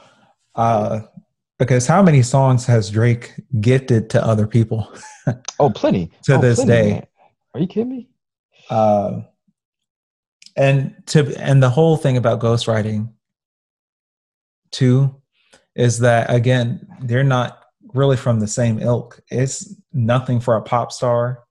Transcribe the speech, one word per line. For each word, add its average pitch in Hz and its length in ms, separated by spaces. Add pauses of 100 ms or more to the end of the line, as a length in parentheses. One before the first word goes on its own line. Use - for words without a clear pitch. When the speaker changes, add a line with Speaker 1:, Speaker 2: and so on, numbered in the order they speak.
(540)
Speaker 1:
Uh, 110 460 (580)
because 123 280
how 180 160
many 147 200
songs 131 440
has 110 240
Drake 117 440 (260)
gifted 123 500
to - 140
other 107 220
people? 110 460 (340)
<laughs> 120 80 (240)
Speaker 2:
Oh, 143 120
plenty. 120 400 (140)
Speaker 1:
To 139 100
Speaker 2:
Oh, 127 60
Speaker 1:
this 123 180
Speaker 2:
plenty, 120 140
Speaker 1:
day. 110 200
Speaker 2:
man. - 140 (480)
Are 123 60
you 180 60
kidding 226 220
me? 254 200 (600)
Speaker 1:
Uh, 107 520 (1400)
and 135 380 (120)
to, 151 340
and 139 220
the 123 80
whole 160 260
thing 131 220
about 113 220
ghostwriting, 110 680 (1600)
too, 135 460 (580)
is 117 260
that, 117 340
again, 123 520 (140)
they're 127 240
not 123 380 (320)
really 135 240
from 117 220
the 104 60
same 113 340
ilk. 117 380 (120)
It's 127 440 (200)
nothing 123 460
for 117 160
a 107 60
pop 120 300
star 123 580